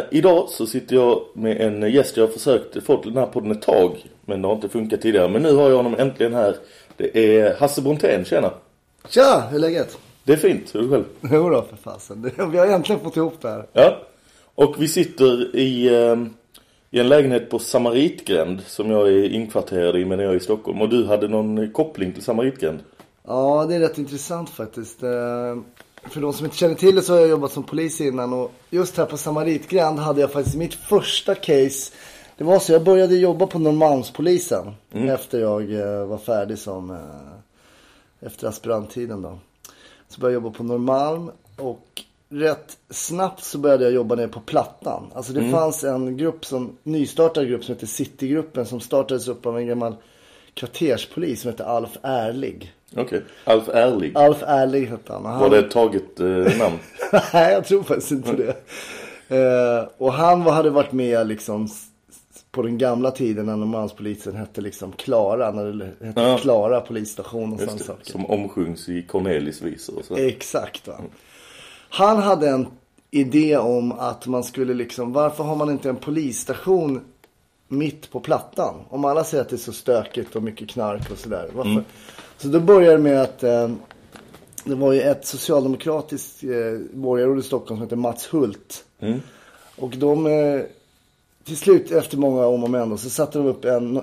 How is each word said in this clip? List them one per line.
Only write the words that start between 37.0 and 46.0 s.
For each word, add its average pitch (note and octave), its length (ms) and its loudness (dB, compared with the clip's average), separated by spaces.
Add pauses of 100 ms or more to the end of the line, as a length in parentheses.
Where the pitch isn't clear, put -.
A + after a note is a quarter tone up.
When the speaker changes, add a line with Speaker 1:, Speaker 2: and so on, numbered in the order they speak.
Speaker 2:
efter A2 220 -10
aspiranttiden A2 720 -6
då. F2 160 -14 (720)
Så - 100 -20
började B2 140 0
jag A#2+ 100 -4
jobba A2 140 -10
på A#2 60 -12
Norrmalm C3+ 680 -2 (260)
och B2+ 260 -10 (460)
rätt D3 480 -4 (140)
snabbt F3+ 540 -6
så - 140 -8
började C#3 260 4
jag B2 80 4
jobba A#2+ 220 0
nere A#2 140 -2
på A2+ 120 -16
Plattan. - 600 -4 (120)
Alltså B2+ 180 -12
det C#3 80 -2
Speaker 1:
Mm. A#2+ 120 -2
Speaker 2:
fanns D#3+ 320 0
en C3 320 -4